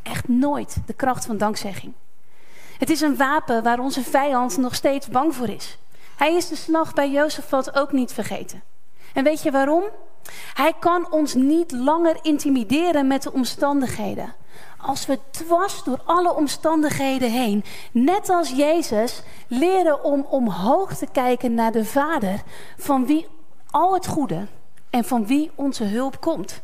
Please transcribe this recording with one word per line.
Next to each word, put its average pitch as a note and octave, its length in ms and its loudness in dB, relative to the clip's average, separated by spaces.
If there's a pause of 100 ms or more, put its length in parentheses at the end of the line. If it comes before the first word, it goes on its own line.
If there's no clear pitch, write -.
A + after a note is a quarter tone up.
echt - 260 -4
nooit, B3+ 480 2 (100)
de A3 80 -6
kracht B3+ 300 0
van A3 120 -2
dankzegging. G#3 560 -4 (880)
Het C4 120 0
is D4+ 100 2
een C#4+ 160 2
wapen C4+ 460 2
waar A#3+ 160 2
onze C4 240 -2
vijand B3+ 540 2
nog B3+ 180 0
steeds C#4 340 0
bang C4 260 2
voor B3 140 -2
is. - 300 -8 (380)
Hij D#4 180 4
is E4+ 140 0
de D#4 80 -6
slag D#4+ 380 0
bij C#4+ 160 2
Jozefat C#4 680 0
ook D4 160 2
niet C4 200 0
vergeten. F#3+ 500 -6 (500)
En C4+ 120 0
weet D4+ 180 2
je D#4+ 80 0
waarom? C#4+ 340 4 (680)
Hij D4+ 240 4
kan F4 320 2
ons D4+ 240 2
niet D4 380 4
langer D#4+ 500 2
intimideren C#4+ 840 2
met C4+ 160 2
de - 100 -8
omstandigheden. B3+ 1000 -2 (420)
Als - 300 -4
we C4+ 120 0 (120)
dwars E4+ 520 0
door B3+ 220 -2
alle F4 300 4
omstandigheden C4+ 960 2
heen, A3 340 2 (280)
net F4 360 4
als E4+ 220 2
Jezus, C4 720 2 (240)
leren D#4+ 580 2
om C#4+ 240 2
omhoog B3 680 2
te - 160 -4
kijken B3 420 2
naar A3+ 180 2
de A3 120 2
Vader, C4 580 0 (360)
van C4+ 280 2
wie D#4 200 2 (440)
al F4+ 240 4
het F#4 120 -2
goede G3+ 400 -2 (440)
en A#3+ 140 0
van A#3 220 0
wie D4 280 2
onze C4+ 300 -2
hulp A#3 360 -2
komt. - 440 -2